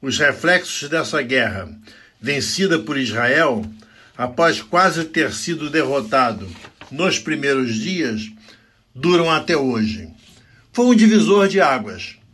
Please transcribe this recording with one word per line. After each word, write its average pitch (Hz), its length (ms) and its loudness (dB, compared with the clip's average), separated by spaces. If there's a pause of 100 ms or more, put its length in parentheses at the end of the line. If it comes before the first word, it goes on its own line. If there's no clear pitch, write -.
os 135 160 -4
reflexos 151 680 0
dessa 156 340 -2
guerra, 110 480 -2 (500)
vencida 143 600 -2
por 143 180 -6
Israel, 123 680 0 (520)
após 135 440 0
quase 175 440 2
ter 156 280 -2
sido 156 380 -8
derrotado 127 800 0 (420)
nos 160 260 -2
primeiros 139 600 -2
dias, 127 520 -4 (640)
duram 170 380 2
até 160 260 0
hoje. 110 520 -2 (640)
Foi 240 140 2
um 247 100 6
divisor 202 500 6
de 190 140 2
águas. 117 580 -2 (160)